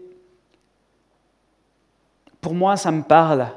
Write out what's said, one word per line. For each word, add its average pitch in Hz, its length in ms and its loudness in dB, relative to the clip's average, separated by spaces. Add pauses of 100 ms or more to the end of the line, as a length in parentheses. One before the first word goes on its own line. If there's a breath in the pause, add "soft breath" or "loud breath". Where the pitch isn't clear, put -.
(2500)
pour 165 140 -8
moi, 185 220 0
ça 185 140 -4
me 156 120 -2
parle. 151 540 2